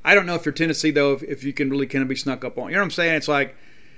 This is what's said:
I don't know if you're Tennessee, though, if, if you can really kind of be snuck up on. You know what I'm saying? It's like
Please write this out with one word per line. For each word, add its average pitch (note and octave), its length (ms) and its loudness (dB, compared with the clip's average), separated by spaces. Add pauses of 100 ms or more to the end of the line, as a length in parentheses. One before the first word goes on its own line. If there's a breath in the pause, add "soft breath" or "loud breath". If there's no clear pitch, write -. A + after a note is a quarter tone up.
I E3+ 100 4
don't G3 120 6
know F3 100 -2
if - 100 -4
you're D3 60 0
Tennessee, D#3 400 0
though, C#3 220 4
if, C3+ 100 -4
if C3 220 -8
you C#3 80 -4
can C#3 160 -2
really C#3 180 0
kind C3+ 140 0
of C3 80 0
be C3 80 -4
snuck C3+ 260 -6
up B2 140 -8
on. B2 100 -6
You D#3+ 80 -2
know G3+ 60 4
what G3 40 2
I'm D#3+ 60 -4
saying? E3 240 2
It's D3+ 140 -2
like C#3 260 0 (420 soft breath)